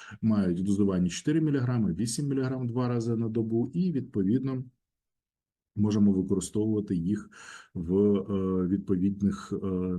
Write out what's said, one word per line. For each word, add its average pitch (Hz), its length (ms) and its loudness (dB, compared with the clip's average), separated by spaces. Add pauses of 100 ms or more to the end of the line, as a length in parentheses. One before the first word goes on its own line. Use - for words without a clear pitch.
(220)
мають 95 400 2
дозування 98 460 2
чотири 151 320 0
міліграми, 123 540 0
вісім 139 340 -2
міліграм 131 400 -2
два 123 200 0
рази 117 280 0
на 113 120 -2
добу 113 460 0
і, 175 180 0
відповідно, 131 720 0 (1120)
можемо 104 360 4
використовувати 101 840 0
їх 92 340 -4 (440)
в, 87 220 -2
е, 95 720 2
відповідних, 98 840 0
е, 101 140 -6 (320)